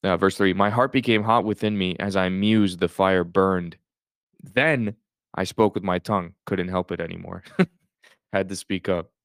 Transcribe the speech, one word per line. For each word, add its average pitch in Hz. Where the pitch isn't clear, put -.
uh, 92
verse 95
three, 95
"My 101
heart 123
became 117
hot 113
within 107
me. 92
As 98
I 92
mused, 98
the 87
fire 95
burned. 90
Then 127
I 95
spoke 107
with 95
my 90
tongue." 90
Couldn't 92
help 92
it 87
anymore. 87
<laughs> -
Had 95
to 95
speak 95
up. 87